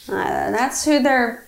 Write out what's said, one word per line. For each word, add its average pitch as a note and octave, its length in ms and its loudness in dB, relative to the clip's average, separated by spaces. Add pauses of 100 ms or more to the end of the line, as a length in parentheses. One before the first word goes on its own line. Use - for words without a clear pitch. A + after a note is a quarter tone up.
uh, F#3+ 420 -2
that's A#3+ 340 -2
who D4 180 4
their, B3 460 0